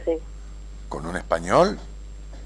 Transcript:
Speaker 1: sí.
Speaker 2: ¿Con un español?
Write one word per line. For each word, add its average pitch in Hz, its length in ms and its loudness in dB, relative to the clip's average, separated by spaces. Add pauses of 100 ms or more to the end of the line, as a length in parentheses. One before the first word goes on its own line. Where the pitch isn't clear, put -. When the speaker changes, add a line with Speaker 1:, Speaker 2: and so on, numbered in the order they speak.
Speaker 1:
sí. 165 80 2 (800)
Speaker 2:
¿Con 71 160 -4
un 87 100 -4
español? 95 640 6 (680)